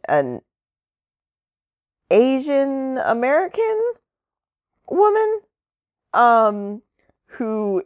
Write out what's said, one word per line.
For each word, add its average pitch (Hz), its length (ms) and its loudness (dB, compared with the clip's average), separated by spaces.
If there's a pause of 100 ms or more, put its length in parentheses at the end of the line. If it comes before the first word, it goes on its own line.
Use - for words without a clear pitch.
an 135 340 -2 (1700)
Asian 269 880 0
American 349 800 -2 (1080)
woman, 427 520 2 (720)
um, 214 680 2 (460)
who 214 580 -4